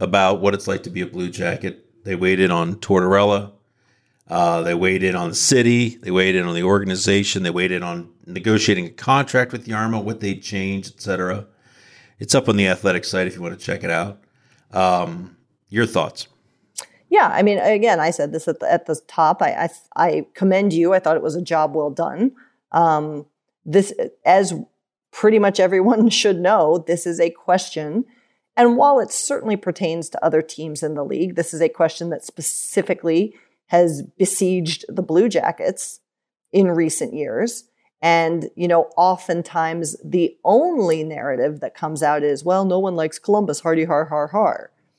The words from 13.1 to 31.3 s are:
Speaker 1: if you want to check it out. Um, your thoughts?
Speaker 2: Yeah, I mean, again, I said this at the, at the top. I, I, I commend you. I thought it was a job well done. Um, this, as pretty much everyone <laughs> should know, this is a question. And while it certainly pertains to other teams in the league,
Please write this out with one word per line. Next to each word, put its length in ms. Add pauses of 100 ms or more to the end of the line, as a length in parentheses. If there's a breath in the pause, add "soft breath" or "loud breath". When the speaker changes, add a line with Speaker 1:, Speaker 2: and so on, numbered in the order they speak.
Speaker 1:
if 80
you 80
want 160
to 60
check 200
it 60
out. 320 (500)
Um, 640 (320)
your 180
thoughts? 420 (840 loud breath)
Speaker 2:
Yeah, 220
I 100
mean, 160
again, 420
I 100
said 220
this 160
at 120
the, 120
at 140
the 100 (120)
top. 340
I, 260 (280)
I, 100
I 280
commend 380
you. 220
I 60
thought 160
it 60
was 140
a 60
job 340
well 140
done. 420 (400 soft breath)
Um, 540 (380)
this, 280 (320)
as 280 (600)
pretty 260
much 220
everyone 480
<laughs> 20
should 300
know, 460
this 200
is 140
a 100
question. 760 (520 soft breath)
And 200
while 240
it 100
certainly 460
pertains 540
to 140
other 180
teams 400
in 120
the 100
league, 300